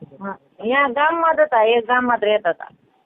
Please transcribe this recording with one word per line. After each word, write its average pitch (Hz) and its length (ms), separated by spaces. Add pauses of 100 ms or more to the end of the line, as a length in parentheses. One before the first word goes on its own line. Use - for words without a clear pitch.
(240)
હા. 196 140 (220)
અહીંયા 262 280
ગામમાં 320 480
જ 294 40
હતા, 302 220
એક 226 260
ગામમાં 247 300
જ 220 60
રહેતા 208 260
હતા. - 180 (380)